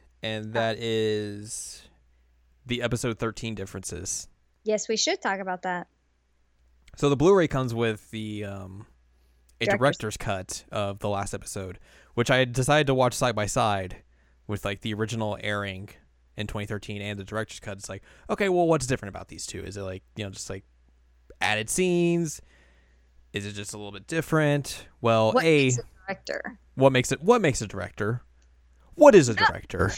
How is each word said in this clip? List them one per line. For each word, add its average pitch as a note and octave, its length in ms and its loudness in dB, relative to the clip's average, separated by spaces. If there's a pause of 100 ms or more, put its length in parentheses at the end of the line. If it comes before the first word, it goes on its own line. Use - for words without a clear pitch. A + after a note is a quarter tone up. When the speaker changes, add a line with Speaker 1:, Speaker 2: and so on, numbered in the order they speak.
(220)
Speaker 1:
and A2 260 -6
Speaker 2:
Oh. G#2+ 60 -12
Speaker 1:
that A2+ 260 0
is G#2+ 1040 -4 (840)
the A#2+ 160 -4
episode A#2+ 380 -2
thirteen A2+ 360 -4
differences. F#2+ 720 -10 (360)
Speaker 2:
Yes, G#3+ 240 -2
we A3 100 -2
should E4 240 0
talk G3 180 -2
about F#3 240 -8
that. F3+ 240 -6 (1080)
Speaker 1:
So C#3+ 140 0
the C#3 80 4
Blu-ray E3+ 300 6
comes C3 260 -4
with A2+ 380 -2
the, G#2+ 340 -8
um, G2 400 -12 (760)
a A#2 60 0
Speaker 2:
Director's G2+ 140 0
Speaker 1:
director's B2+ 380 0
cut - 540 -6
of G2+ 280 -4
the G#2 100 -4
last G2+ 240 -4
episode, F#2+ 460 -10 (340)
which A#2+ 160 0
I B2+ 160 4
decided C3 420 2
to C3+ 60 2
watch B2+ 200 4
side B2 220 0
by G#2 120 0
side G2+ 560 -2 (440)
with, G#2 180 -6
like, G2+ 160 -6
the A2 120 -4
original G#2+ 480 -4
airing G2+ 480 -6 (460)
in G#2+ 120 -8
twenty G#2 180 -8
thirteen G2+ 360 -10
and G2+ 180 -8
the G2 40 -12
director's G#2+ 360 -8
cut. G2+ 180 -12
It's - 120 -14
like, G2 140 -14 (260)
okay, G3+ 200 -2
well, F3 180 2
what's D#3 200 2
different B2 280 -2
about F2+ 120 -14
these - 180 -14
two? - 180 -12
Is F#2+ 140 -12
it, G2+ 60 -10
like, F#2+ 200 -10 (120)
you G#2 80 -8
know, G2 80 -6
just, - 180 -14
like, G2 140 -12 (800)
added G#2+ 280 0
scenes? E3+ 720 0 (880)
Is G2+ 140 -6
it G2+ 80 -8
just G2+ 200 -10
a A2 40 -12
little G#2 140 -12
bit G2+ 160 -16
different? D3+ 800 0 (140)
Well, A2+ 300 6
Speaker 2:
What B3+ 140 4
Speaker 1:
A, D3 200 6
Speaker 2:
makes B2+ 140 4
a - 40 -10 (240)
director? - 520 -10 (160)
Speaker 1:
what C3+ 160 8
makes B2+ 200 2
it, C3 120 0
what A#3 180 6
makes C#3+ 200 2
a G#2+ 60 -4
director? G2+ 540 -4 (760)
What C#4+ 200 12
is C#3+ 140 10
a A2+ 40 0
Speaker 2:
Not A4 140 2
Speaker 1:
director? - 500 0